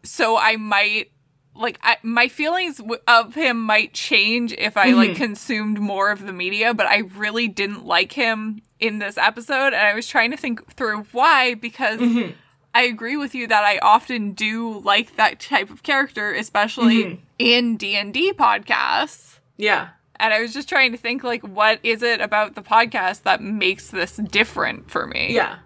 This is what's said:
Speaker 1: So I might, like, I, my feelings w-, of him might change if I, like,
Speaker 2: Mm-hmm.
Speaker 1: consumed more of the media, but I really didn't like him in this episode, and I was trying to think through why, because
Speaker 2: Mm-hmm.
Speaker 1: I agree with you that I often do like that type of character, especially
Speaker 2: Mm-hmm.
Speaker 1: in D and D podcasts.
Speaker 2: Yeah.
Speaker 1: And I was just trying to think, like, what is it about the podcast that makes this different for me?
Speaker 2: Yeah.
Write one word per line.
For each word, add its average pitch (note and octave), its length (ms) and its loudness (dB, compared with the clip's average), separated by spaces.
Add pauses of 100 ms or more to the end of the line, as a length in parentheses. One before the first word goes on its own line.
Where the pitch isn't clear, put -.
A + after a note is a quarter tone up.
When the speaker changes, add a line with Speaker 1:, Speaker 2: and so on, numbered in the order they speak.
Speaker 1:
So A3+ 340 0
I A3 180 4
might, G#3 560 -2 (420)
like, A#3 300 -6
I, A3+ 180 2
my A#3 260 0
feelings D#4+ 500 -4
w-, A3+ 300 -8
of A#3 280 4
him C4 260 0
might G#3+ 320 0
change A3 640 0
if G#3+ 200 -4
I, G#3 160 6
like, A3+ 180 6
Speaker 2:
Mm-hmm. E3 120 -8
Speaker 1:
consumed G#3+ 560 -4
more G3+ 320 0
of G3+ 140 -6
the G3+ 80 -10
media, G3+ 400 0
but G#3+ 140 0
I G3+ 120 4 (160)
really G#3+ 320 -4
didn't G3+ 380 -4
like F3+ 280 0
him A3 500 -4 (160)
in G#3+ 180 -2
this G#3 220 -6
episode, B3 540 0
and - 20 -4
I G#3 180 2
was A3+ 140 -6
trying A#3+ 240 0
to D4 60 -8
think A#3+ 360 -8
through G#3+ 380 -6
why, B3+ 420 4
because A3+ 460 -4
Speaker 2:
Mm-hmm. A#3 320 0 (420)
Speaker 1:
I A#3 80 6
agree A#3+ 340 -2
with C#4+ 180 -4
you B3 140 -6
that G#3+ 160 4
I G3+ 140 4
often G#3+ 560 2
do A3 460 -4
like G3+ 360 0
that A3 240 2
type G3+ 300 -2
of - 120 -20
character, C4+ 520 -2
especially A3 720 2
Speaker 2:
Mm-hmm. F3 160 -12 (180)
Speaker 1:
in A#3+ 380 2
D G3+ 180 -4
and G3+ 180 -4
D F4 200 0
podcasts. - 1080 0 (180)
Speaker 2:
Yeah. G#3 320 0 (280)
Speaker 1:
And A3 160 2
I G#3+ 80 2
was A3+ 120 -6
just C#4+ 160 -8
trying C4 220 4
to A#3+ 60 -8
think, A#3+ 260 -6
like, A#3 200 -4
what G#3 400 2
is A3+ 200 -2
it A#3 180 0
about G#3+ 340 0
the G#3 60 -12
podcast G#3+ 640 2
that F#3+ 180 2
makes G3 500 -2
this F#3 260 -4
different G3+ 720 -2
for - 160 -4
me? E2+ 260 -4
Speaker 2:
Yeah. A3+ 320 -2